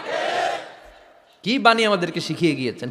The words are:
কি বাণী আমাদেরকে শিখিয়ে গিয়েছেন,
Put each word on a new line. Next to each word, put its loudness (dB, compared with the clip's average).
কি 0
বাণী 4
আমাদেরকে 0
শিখিয়ে 0
গিয়েছেন, -4